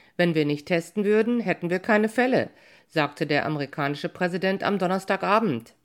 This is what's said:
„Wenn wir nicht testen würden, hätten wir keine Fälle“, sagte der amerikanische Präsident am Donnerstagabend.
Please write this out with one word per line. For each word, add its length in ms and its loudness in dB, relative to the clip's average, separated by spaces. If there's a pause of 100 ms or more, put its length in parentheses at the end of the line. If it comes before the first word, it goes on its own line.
(160)
„Wenn 180 2
wir 100 2
nicht 220 -2
testen 380 -2
würden, 340 2
hätten 320 -2
wir 80 0
keine 300 2
Fälle“, 420 0 (380)
sagte 380 -2
der 200 0
amerikanische 600 -4
Präsident 560 -2
am 160 0
Donnerstagabend. 920 0 (100)